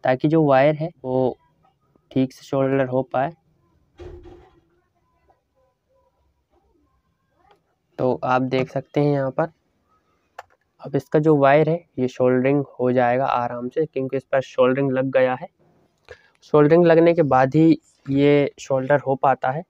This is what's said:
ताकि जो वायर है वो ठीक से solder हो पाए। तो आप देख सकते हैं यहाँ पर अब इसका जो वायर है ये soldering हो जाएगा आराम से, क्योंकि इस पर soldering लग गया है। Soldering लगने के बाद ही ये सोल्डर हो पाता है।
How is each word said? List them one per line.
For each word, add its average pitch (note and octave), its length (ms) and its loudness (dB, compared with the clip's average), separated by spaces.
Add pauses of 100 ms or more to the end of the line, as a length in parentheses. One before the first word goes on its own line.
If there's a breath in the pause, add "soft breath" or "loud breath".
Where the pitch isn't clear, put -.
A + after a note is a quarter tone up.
ताकि C3 240 -2
जो D#3+ 160 2
वायर C#3+ 320 2
है D#3+ 140 -8 (140)
वो B2+ 320 -2 (720)
ठीक C3 220 -4
से - 120 -20
solder C3+ 420 -2
हो B2+ 180 -4
पाए। C3+ 280 -6 (4000)
तो B2+ 140 0 (120)
आप B2+ 200 0
देख C3 260 -4
सकते C#3+ 300 -6
हैं D3 120 0
यहाँ C3+ 200 -4
पर D#3+ 200 -6 (1300)
अब D3 140 -8
इसका - 220 -2
जो D#3 180 2
वायर C#3+ 320 4
है E3+ 160 -6 (140)
ये B2+ 100 -2
soldering B2+ 560 0 (160)
हो B2+ 120 0
जाएगा B2+ 340 0
आराम A#2+ 420 -6
से, D#3 180 -4
क्योंकि C3 300 -8
इस C3 80 -8
पर C#3 180 -2
soldering C3 500 -2
लग C3 200 -4
गया C3 220 0
है। E3 120 -14 (960 loud breath)
Soldering D3+ 440 4
लगने E3 280 4
के E3 100 0
बाद C3 300 2
ही D#3+ 240 4 (280)
ये C#3+ 440 2 (100)
सोल्डर C3+ 400 -2
हो C3+ 160 -4
पाता C3 340 0
है। D3+ 180 -8